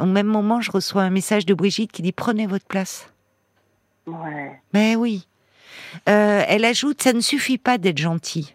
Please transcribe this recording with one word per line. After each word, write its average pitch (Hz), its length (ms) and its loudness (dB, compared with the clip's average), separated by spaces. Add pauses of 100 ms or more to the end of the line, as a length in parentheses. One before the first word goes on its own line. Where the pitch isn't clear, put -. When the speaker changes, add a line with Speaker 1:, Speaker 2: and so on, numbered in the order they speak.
Speaker 1:
au 165 60 0
même 196 200 2
moment, 214 360 2
je 208 80 -6
reçois 196 320 0
un 185 80 2
message 190 340 0
de 190 80 2
Brigitte 196 400 0
qui - 80 -12
dit, « 175 120 -2
Prenez 220 340 -2
votre 190 180 -4
place. » - 480 -8 (920)
Speaker 2:
Ouais. 151 520 -10 (140)
Speaker 1:
Mais 220 240 4
oui. 226 300 -2 (840)
Euh, 208 400 4
elle 214 160 2
ajoute, « 254 380 0
Ça 262 100 4
ne 233 80 2
suffit 262 380 0
pas 247 180 0
d'être 175 220 0
gentil 165 560 -4